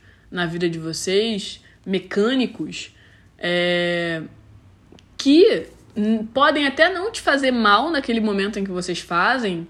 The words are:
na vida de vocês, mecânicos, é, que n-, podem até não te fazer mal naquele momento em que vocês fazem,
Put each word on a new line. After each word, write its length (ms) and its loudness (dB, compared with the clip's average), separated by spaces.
na 160 -4
vida 220 -2
de 100 -4
vocês, 840 -4
mecânicos, 1080 -2
é, 840 -2
que 500 4
n-, 380 0
podem 340 4
até 240 2
não 200 -6
te 100 -10
fazer 300 0
mal 380 4
naquele 300 -2
momento 400 -2
em 60 -4
que 60 -8
vocês 280 -6
fazem, 680 0